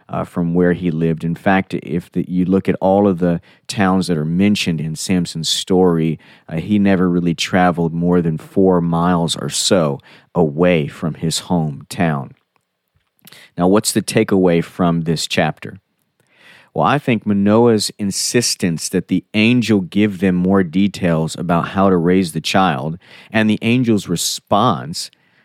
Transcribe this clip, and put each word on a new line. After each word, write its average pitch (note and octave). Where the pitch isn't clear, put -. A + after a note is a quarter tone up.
uh, F2
from E2+
where F2+
he F2
lived. D#2+
In E2
fact, F#2+
if E2+
the, F#2
you F2+
look F#2+
at -
all G2+
of F2+
the E2+
towns F#2+
that E2+
are D2+
mentioned F2+
in D#2+
Samson's E2+
story, E2+
uh, E2
he G2+
never F#2+
really F2
traveled E2+
more F2
than D#2+
four F#2+
miles E2+
or -
so D2+
away E2
from D#2+
his -
hometown. D2+
Now, F2
what's G2+
the A2
takeaway F#2
from E2+
this D#2+
chapter? -
Well, D2+
I C3+
think A#2+
Manoah's G#2
insistence G2
that F#2
the -
angel A2
give F#2+
them F#2
more F#2
details E2+
about E2+
how G2
to F#2
raise F2
the E2
child D#2+
and A2
the G#2+
angel's A#2
response E2+